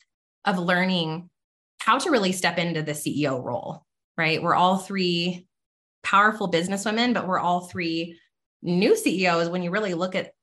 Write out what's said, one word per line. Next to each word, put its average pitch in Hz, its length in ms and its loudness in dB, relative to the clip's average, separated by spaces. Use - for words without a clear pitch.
of 190 140 2
learning 175 720 0
how 233 180 2
to 349 120 -2
really 202 220 2
step 180 260 0
into 170 240 -2
the 151 120 -4
C 147 280 -4
E 147 40 0
O 131 140 -2
role, - 440 -8
right? 160 260 0
We're 170 120 0
all 185 240 4
three 180 680 -2
powerful 208 460 4
businesswomen, 196 640 0
but 175 120 -2
we're 180 120 0
all 175 240 0
three 165 560 -6
new 196 340 4
C 190 260 0
E 185 40 2
Os 170 220 2
when 180 140 -4
you 175 80 -4
really 196 240 -2
look 185 200 -4
at - 280 -6